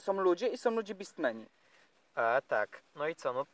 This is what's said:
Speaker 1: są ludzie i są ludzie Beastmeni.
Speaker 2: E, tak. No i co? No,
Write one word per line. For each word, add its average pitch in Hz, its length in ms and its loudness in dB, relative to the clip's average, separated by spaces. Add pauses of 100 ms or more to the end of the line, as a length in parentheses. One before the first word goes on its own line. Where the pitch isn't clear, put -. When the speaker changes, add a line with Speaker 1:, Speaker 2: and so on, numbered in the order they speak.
Speaker 1:
są 196 200 0
ludzie 185 280 4
i - 100 -2
są 240 120 0
ludzie 220 240 -2
Beastmeni. 131 520 -4 (680)
Speaker 2:
E, 120 260 4
tak. - 400 -2 (120)
No 151 140 -4
i 165 80 -4
co? 135 160 -2
No, 135 220 -2